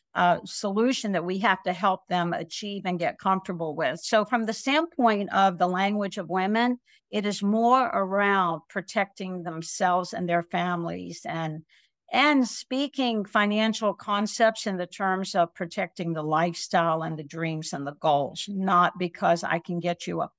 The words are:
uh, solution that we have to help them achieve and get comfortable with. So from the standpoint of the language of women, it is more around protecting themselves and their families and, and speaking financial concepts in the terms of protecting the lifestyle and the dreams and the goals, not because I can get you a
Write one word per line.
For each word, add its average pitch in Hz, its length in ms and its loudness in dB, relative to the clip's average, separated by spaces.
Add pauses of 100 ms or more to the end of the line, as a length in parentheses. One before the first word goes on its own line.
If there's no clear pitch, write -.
(140)
uh, 175 300 4
solution 214 680 0
that 170 120 0
we 185 140 -2
have 190 240 2
to 180 100 -2
help 185 360 0
them 175 240 0
achieve 196 540 -8
and 180 120 -2
get 165 220 -4
comfortable 180 560 -2
with. 156 240 -2
So 214 240 2
from 226 220 0
the 226 60 -2
standpoint 240 800 0
of 196 260 4
the 180 100 2
language 196 500 -2
of 170 100 -8
women, 214 520 0 (300)
it 202 140 -2
is 202 160 -2
more 233 460 4
around 196 840 2
protecting 185 760 -4
themselves 175 680 -2
and 175 160 -4
their 170 140 2
families 175 840 -4
and, 160 380 -6 (500)
and 269 340 4
speaking 254 800 -4
financial 214 680 0
concepts 214 720 0
in 196 100 -2
the 180 100 -4
terms 190 480 -2
of 170 200 2
protecting 170 580 -6
the 160 100 -4
lifestyle 165 800 0
and 160 160 -6
the 156 60 -12
dreams 160 480 -6
and 139 140 -6
the 143 80 -8
goals, 147 540 0
not 185 500 2
because 170 460 0
I 170 160 -2
can 175 200 -6
get 170 260 -4
you 170 140 -4
a 156 180 -4